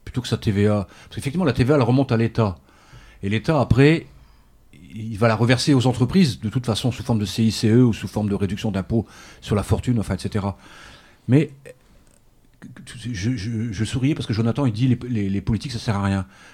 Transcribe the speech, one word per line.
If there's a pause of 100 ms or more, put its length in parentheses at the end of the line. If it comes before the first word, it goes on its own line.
plutôt
que
sa
T
V
A ? (160)
Parce
qu'effectivement,
la
T
V
A,
elle
remonte
à
l'État. (680)
Et
l'État,
après, (920)
il
va
la
reverser
aux
entreprises,
de
toute
façon,
sous
forme
de
C
I
C
E
ou
sous
forme
de
réduction
d'impôts (360)
sur
la
fortune,
enfin,
et
cetera. (720)
Mais (1600)
je,
je,
je
souriais
parce
que
Jonathan,
il
dit
les,
les,
les
politiques,
ça
sert
à
rien. (280)